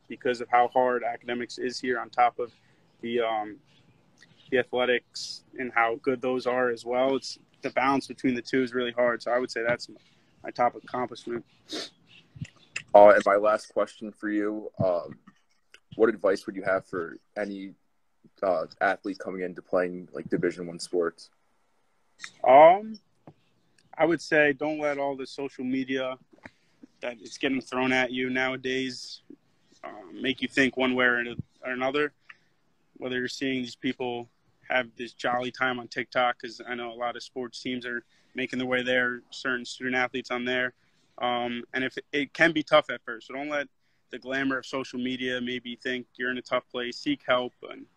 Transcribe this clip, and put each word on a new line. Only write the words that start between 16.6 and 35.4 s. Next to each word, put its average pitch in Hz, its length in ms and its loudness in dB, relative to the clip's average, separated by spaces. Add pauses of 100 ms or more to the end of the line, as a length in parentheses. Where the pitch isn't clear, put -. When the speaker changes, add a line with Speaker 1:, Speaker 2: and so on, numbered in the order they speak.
Speaker 2:
have 95 240 0
for 85 300 -8 (200)
any, 98 380 -8 (680)
uh, 85 240 0 (160)
athlete 95 360 -2
coming 95 220 -8
into 90 220 -8
playing, 90 500 -2
like, - 160 -10
Division 87 380 -2
One 85 120 -12
sports? - 520 -4 (1160)
Speaker 1:
Um, 180 540 10 (960)
I 160 80 4
would 160 160 2
say 151 320 4
don't 151 260 -2
let 147 200 -2
all 139 180 -2
the 131 100 -10
social 135 380 -8
media 131 540 -2 (840)
that 120 200 -8
it's - 180 -16
getting 135 240 0
thrown 127 300 -2
at 127 200 0
you 127 160 -2
nowadays, 131 920 -4 (600)
uh, - 80 -12 (220)
make 120 300 -4
you - 60 -4
think 135 280 2
one 127 180 2
way 127 120 4
or 123 100 4
an-, 120 260 -6 (220)
or 127 80 -8
another. 135 400 -2 (880)
Whether 127 200 -6
you're 123 100 -4
seeing 131 340 -4
these 120 120 -10
people 123 540 -6 (400)
have 123 280 0
this 120 160 -10
jolly 123 380 -2